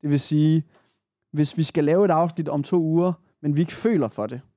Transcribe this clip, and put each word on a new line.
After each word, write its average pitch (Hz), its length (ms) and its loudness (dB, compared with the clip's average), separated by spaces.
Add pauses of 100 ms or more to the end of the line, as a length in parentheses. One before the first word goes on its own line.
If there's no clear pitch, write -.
Det 151 80 -6
vil 143 100 2
sige, 156 440 2 (680)
hvis 151 240 -2
vi 160 60 0
skal 151 200 -2
lave 170 220 2
et 185 60 2
afsnit 165 380 -2
om 143 140 -4
to 180 180 -2
uger, 170 320 0 (280)
men 147 140 0
vi 156 60 2
ikke 170 120 -2
føler 190 340 0
for 107 200 -6
det 123 140 -10 (160)